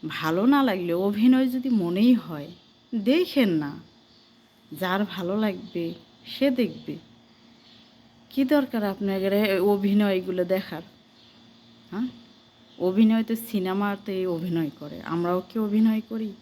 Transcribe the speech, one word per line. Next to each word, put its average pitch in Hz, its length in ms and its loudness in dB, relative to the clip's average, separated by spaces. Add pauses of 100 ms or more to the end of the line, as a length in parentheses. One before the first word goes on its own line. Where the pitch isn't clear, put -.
ভালো 160 380 -2
না 277 180 6
লাগলে, 185 300 0
অভিনয় 214 540 4
যদি 254 220 -4
মনেই 208 440 4
হয়, 160 340 -4 (480)
দেখেন 247 540 2
না, 151 300 -2 (1000)
যার 185 260 0
ভালো 190 320 -4
লাগবে 180 560 -4 (320)
সে - 260 0
দেখবে। 208 440 -2 (1300)
কি 269 160 0
দরকার 262 380 0
আপনাদের 196 500 -2
এই 202 260 2
অভিনয়গুলো 196 840 2
দেখার? 180 360 -4 (1080)
হ্যাঁ, 226 180 -6 (720)
অভিনয় 220 440 4
তো 226 120 -4
সিনেমাতে 196 920 -4
অভিনয় 165 420 -2 (100)
করে, 151 220 -14
আমরাও 175 480 -2
কি 226 100 -6
অভিনয় 220 500 2
করি? 220 320 -8